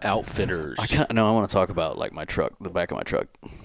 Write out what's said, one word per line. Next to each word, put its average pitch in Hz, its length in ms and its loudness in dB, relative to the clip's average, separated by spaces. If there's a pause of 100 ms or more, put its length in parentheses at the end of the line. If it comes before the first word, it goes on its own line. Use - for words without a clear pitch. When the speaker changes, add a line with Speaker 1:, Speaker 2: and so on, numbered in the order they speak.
Speaker 1:
Outfitters. 92 760 -2
Speaker 2:
I 110 80 0
can't, - 260 2
no, 110 140 4
I 107 40 6
wanna 107 160 4
talk 95 220 4
about, 80 280 0
like, - 160 -4
my 76 120 -8
truck, - 360 0
the 95 80 -6
back 87 220 0
of - 60 -4
my - 60 -4
truck. - 240 -2 (380)